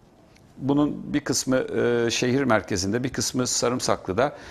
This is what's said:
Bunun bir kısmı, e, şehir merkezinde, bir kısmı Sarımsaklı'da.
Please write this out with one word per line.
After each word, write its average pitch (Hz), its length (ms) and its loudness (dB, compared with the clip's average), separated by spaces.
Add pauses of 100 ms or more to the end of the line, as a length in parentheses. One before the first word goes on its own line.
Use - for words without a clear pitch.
(580)
Bunun 135 560 0
bir 147 60 2
kısmı, 131 380 0
e, 117 540 0
şehir 127 320 2
merkezinde, 104 600 0
bir 135 60 -2
kısmı 123 380 -2
Sarımsaklı'da. 120 880 0 (160)